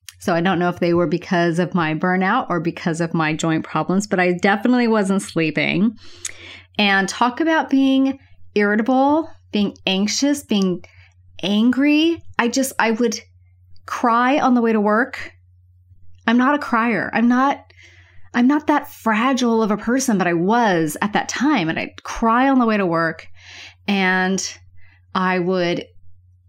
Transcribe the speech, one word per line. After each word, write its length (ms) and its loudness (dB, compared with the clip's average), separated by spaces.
So 140 0
I 80 2
don't 160 2
know 120 0
if 100 -6
they 160 2
were 100 2
because 540 0
of 160 -2
my 180 0
burnout 560 0
or 100 -2
because 400 -4
of 140 -4
my 200 0
joint 300 -2
problems, 440 -2
but 120 0
I 140 2
definitely 540 2
wasn't 340 2
sleeping. 720 0
And 280 2
talk 340 -2
about 280 0
being 480 2
irritable, 760 2
being 240 0
anxious, 580 -2
being 400 -2
angry. 800 2
I 80 0
just, 320 -2
I 120 2
would 280 -2
cry 540 0
on 140 2
the 80 4
way 120 2
to 80 2
work. 500 0
I'm 100 4
not 180 2
a 40 -2
crier. 540 -2
I'm 140 2
not, 360 0
I'm 140 2
not 200 2
that 240 0
fragile 720 0
of 100 0
a 60 0
person, 400 0
but 100 0
I 60 2
was 680 0
at 120 -2
that 160 -2
time. 400 0
And 80 -4
I'd 260 -8
cry 460 2
on 100 4
the 60 4
way 120 2
to 80 0
work, 420 -2
and 720 0
I 260 0
would 460 -2